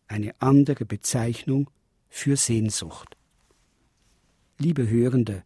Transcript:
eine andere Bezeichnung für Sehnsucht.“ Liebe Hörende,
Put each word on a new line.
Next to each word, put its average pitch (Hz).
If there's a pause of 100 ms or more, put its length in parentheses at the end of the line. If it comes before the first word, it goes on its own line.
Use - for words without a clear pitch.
eine 104
andere 135
Bezeichnung 120 (380)
für 139
Sehnsucht.“ 110 (1400)
Liebe 139
Hörende, 117